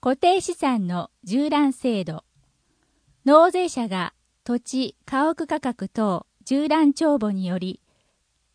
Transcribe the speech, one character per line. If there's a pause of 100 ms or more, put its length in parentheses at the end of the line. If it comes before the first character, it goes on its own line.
固
定
資
産
の (120)
縦
覧
制
度。 (1000)
納
税
者
が (300)
土
地、 (100)
家
屋
価
格
等 (180)
縦
覧
帳
簿
に
よ
り、 (760)